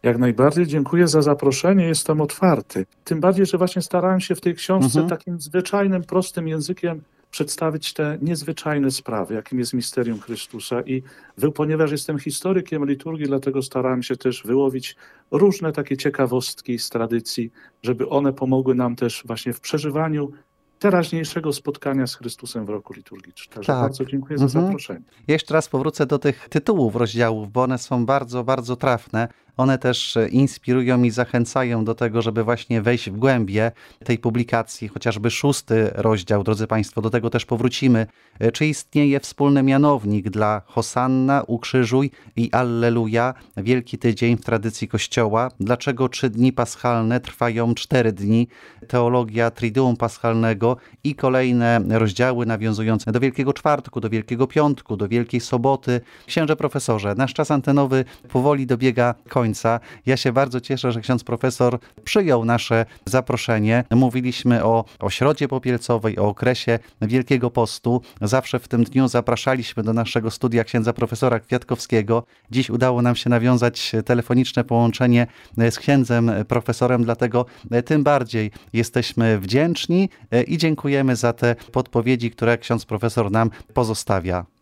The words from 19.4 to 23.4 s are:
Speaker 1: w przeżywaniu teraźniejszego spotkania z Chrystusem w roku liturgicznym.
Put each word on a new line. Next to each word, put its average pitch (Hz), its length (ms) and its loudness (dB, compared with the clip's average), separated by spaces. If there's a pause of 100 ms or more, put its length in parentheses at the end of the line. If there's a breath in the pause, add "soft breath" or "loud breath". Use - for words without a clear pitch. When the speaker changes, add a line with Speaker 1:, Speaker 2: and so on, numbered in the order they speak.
Speaker 1:
w - 80 -10
przeżywaniu 151 720 -4 (460 loud breath)
teraźniejszego 165 720 0
spotkania 135 540 -4
z 123 80 -10
Chrystusem 117 520 -10
w - 20 -10
roku 104 260 -10
liturgicznym. - 600 -20